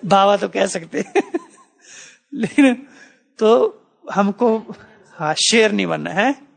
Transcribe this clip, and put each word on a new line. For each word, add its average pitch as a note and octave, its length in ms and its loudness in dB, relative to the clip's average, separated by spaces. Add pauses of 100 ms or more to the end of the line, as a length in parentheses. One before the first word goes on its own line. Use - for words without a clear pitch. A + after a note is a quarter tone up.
बाबा G3 320 4
तो G3 120 -6
कह G3 160 -2
सकते E3+ 340 -8
हैं। - 320 -4 (560)
<laughs> - 460 -20
लेकिन B3+ 540 0 (520)
तो A#3+ 420 2 (300)
हमको, G#3 640 0 (380)
हाँ, D3+ 200 -4
शेर A3 380 2
नहीं G3+ 140 -2
बनना D#3+ 240 -6
है। A3 320 -2 (160)